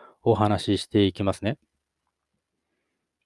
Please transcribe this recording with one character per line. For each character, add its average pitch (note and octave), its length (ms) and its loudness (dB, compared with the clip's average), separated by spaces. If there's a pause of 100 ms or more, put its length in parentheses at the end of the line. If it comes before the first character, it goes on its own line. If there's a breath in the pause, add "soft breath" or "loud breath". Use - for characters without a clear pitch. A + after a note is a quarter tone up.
(240 soft breath)
お A#2 100 2
話 G#2 460 0
し - 40 -12
し - 40 -18
て G#2 160 2
い F#2+ 100 0
き - 80 -8
ま G2 120 0
す - 120 -10
ね。 A#2+ 140 -4 (1700)